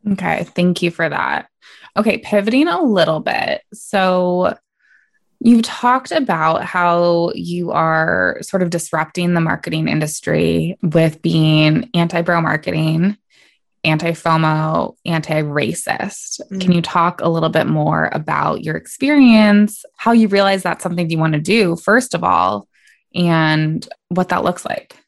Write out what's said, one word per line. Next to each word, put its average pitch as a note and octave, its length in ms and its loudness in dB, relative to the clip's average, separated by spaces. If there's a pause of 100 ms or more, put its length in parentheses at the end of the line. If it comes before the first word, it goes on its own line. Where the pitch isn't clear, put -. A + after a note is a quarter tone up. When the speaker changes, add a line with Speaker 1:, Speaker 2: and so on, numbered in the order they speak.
(120)
Speaker 1:
Okay. F3 320 -2 (100)
Thank F3+ 260 0
you E3+ 100 0
for E3+ 160 -4
that. - 420 -4 (500)
Okay. G#3+ 180 0
Pivoting A3+ 520 0
a F4 140 -2
little F#3 380 2
bit. - 420 -4 (120)
So F3+ 800 0 (840)
you've A#3 220 6
talked B3+ 500 -2
about E3 520 0
how F3 720 2
you F3 380 -6
are D#3+ 680 0
sort F#3 220 -2
of F3 80 -2
disrupting E3+ 640 -4
the E3+ 60 2
marketing D#3+ 480 -4
industry D#3+ 960 -2
with E3 380 0
being D#3 720 2
anti-bro E3+ 480 0
marketing, D#3+ 760 -2 (680)
anti-fomo, D#3+ 1200 0
anti-racist. D#3 1400 -4
Speaker 2:
Mm-hmm. - 180 -12
Speaker 1:
Can F#3 140 2
you F3 80 4
talk F3 400 -2
a - 80 0
little E3 220 0
bit D#3+ 160 0
more D#3 460 0
about D3+ 520 -4
your D#3+ 120 -6
experience, A3 1080 4 (140)
how A3+ 140 0
you A3+ 160 6
realize G3 340 2
that's E3+ 200 -6
something F3 280 -4
you D#3+ 80 -2
wanna D#3+ 200 0
do, F3+ 380 0
first A#3 380 0
of E3+ 100 -4
all, F#3 420 0 (480)
and D#3 720 0 (220)
what F3+ 220 -2
that F3+ 120 -2
looks - 220 -4
like? - 320 -10 (120)